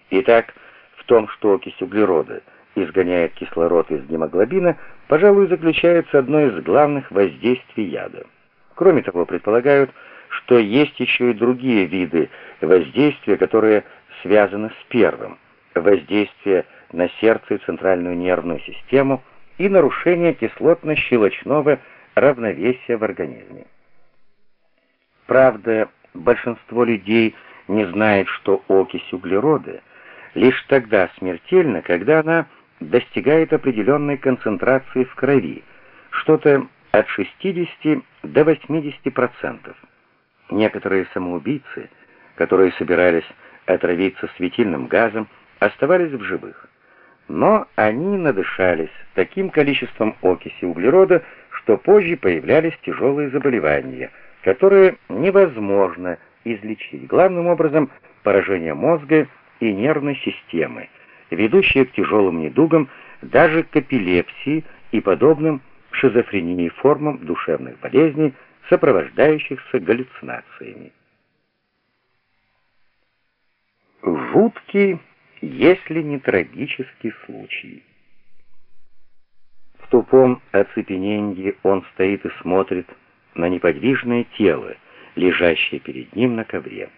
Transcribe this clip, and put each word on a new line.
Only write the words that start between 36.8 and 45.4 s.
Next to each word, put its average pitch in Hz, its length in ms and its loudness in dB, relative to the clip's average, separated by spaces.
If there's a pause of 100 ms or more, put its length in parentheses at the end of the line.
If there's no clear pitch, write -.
от 107 160 2
шестидесяти 156 960 -4 (220)
до 151 200 2
восьмидесяти 151 640 -2
процентов. - 680 -6 (720)
Некоторые 95 640 -2
самоубийцы, 90 760 -8 (460)
которые 92 380 2
собирались 85 540 0 (380)
отравиться 90 680 -2
светильным 87 520 -4
газом, 110 420 -2 (300)